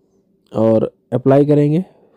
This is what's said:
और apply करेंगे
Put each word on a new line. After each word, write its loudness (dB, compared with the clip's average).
और 0
apply 2
करेंगे 0